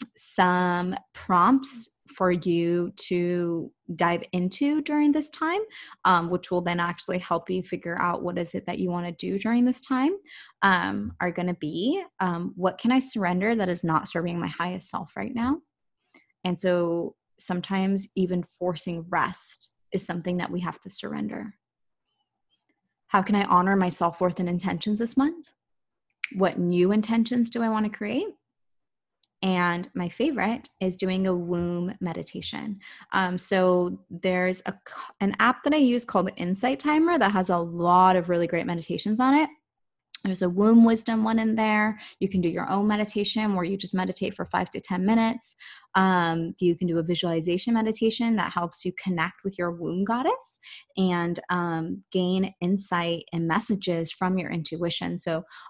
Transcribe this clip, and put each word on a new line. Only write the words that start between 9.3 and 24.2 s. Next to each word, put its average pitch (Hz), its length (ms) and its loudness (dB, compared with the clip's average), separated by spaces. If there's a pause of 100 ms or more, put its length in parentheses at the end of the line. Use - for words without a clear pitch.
during 233 260 2
this 254 160 0
time, 269 340 0 (460)
um, 196 600 2
are 180 100 0
gonna 180 240 -2
be, 202 500 -2 (160)
um, 180 340 -2
what 185 220 0
can 240 160 -2
I 262 60 4
surrender 202 560 0
that 196 160 0
is 175 120 -4
not 160 260 2
serving 170 300 -4
my 170 100 -4
highest 180 420 -6
self - 260 -10
right 196 180 -8
now? 254 280 0 (800)
And 180 140 -2
so 170 560 0 (260)
sometimes 190 760 -2
even 180 260 0
forcing 170 680 -6
rest - 600 -4 (220)
is 190 120 -2
something 180 340 -4
that - 120 -4
we 175 80 -4
have 170 220 -6
to 185 100 -16
surrender. - 640 -8 (1500)
How 196 160 2
can 202 140 2
I 202 80 2
honor 180 320 4
my 180 140 2
self-worth 180 500 0